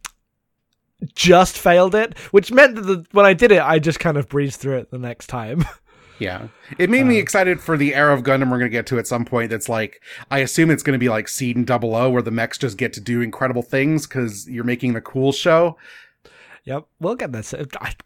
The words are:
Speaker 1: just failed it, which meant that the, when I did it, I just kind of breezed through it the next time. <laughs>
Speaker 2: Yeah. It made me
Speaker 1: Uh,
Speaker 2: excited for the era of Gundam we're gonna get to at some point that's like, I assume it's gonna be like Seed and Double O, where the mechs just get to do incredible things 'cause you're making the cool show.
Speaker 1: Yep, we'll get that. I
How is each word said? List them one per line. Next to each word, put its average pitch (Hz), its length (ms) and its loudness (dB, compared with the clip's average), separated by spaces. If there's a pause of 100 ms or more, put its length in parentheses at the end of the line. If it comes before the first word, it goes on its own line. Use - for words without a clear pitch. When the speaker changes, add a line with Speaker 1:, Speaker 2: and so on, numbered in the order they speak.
(1160)
Speaker 1:
just 180 420 4
failed 180 380 4
it, 220 240 -2 (140)
which 202 200 4
meant 262 220 6
that 214 80 -8
the, 185 300 -4
when 202 120 8
I 190 80 8
did 208 180 4
it, 180 120 6
I 151 160 2
just 151 200 0
kind 156 200 -2
of 143 100 -4
breezed 143 320 -4
through 135 180 -4
it - 120 -10
the 127 80 -12
next 120 300 -12
time. 123 420 -4
<laughs> - 40 -20 (440)
Speaker 2:
Yeah. 98 300 -8 (300)
It 180 100 2
made 254 180 2
me 240 120 4
Speaker 1:
Uh, 196 40 2
Speaker 2:
excited 185 380 0
for 160 160 -2
the 143 200 0
era 147 180 4
of 127 80 0
Gundam 135 300 0
we're 123 60 0
gonna 123 100 -2
get 113 200 -4
to 123 100 -2
at 113 100 -4
some 120 160 -4
point 117 260 -4
that's 110 180 -8
like, 110 320 -6 (300)
I 139 80 -2
assume 160 320 2
it's 147 140 0
gonna 135 140 0
be 123 100 0
like 110 180 -2
Seed 120 300 -6
and 123 100 0
Double 117 300 -2
O, 127 140 2
where 123 120 2
the 110 80 -8
mechs 113 280 -4
just 110 200 -6
get 120 140 -4
to - 80 -14
do 120 220 -2
incredible 120 400 -4
things 147 440 -2
'cause 113 420 -8
you're 120 140 -8
making 123 300 -2
the 113 80 -6
cool 135 320 -2
show. 165 440 2 (840)
Speaker 1:
Yep, 139 220 -10 (160)
we'll 196 160 -4
get 170 160 -8
that. 110 200 -12 (280)
I 107 140 -10 (120)